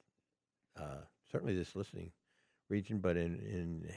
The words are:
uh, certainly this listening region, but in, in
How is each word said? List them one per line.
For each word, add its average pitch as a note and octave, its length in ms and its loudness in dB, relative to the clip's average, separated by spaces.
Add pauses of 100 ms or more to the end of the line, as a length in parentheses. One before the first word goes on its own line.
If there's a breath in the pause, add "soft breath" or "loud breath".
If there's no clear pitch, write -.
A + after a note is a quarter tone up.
(800)
uh, D2 240 -8 (300)
certainly - 240 2
this F2 180 0
listening F#2 380 -6 (580)
region, G2+ 280 2
but F2+ 180 4
in, E2+ 240 2
in E2+ 560 -2